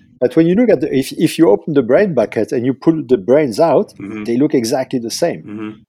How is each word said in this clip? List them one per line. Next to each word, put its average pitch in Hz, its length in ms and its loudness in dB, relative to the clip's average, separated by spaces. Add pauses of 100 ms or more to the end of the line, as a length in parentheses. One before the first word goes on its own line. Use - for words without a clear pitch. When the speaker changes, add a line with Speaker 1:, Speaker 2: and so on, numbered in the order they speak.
(200)
Speaker 1:
But - 160 0
when 165 120 4
you 180 80 2
look 233 140 2
at 151 120 2
the, 147 100 -4
if, 135 200 -2
if 160 260 -2
you 165 140 6
open 196 240 -2
the 139 80 4
brain 156 320 2
bucket 110 360 -2
and 123 140 -4
you 131 80 0
pull 160 320 0
the 123 120 2
brains 120 420 0
out, 165 360 2
Speaker 2:
Mm-hmm. 104 280 -12
Speaker 1:
they 117 140 -2
look 147 180 0
exactly 131 420 -2
the 113 140 -6
same. 127 320 -4
Speaker 2:
Mm-hmm. 107 260 -12 (200)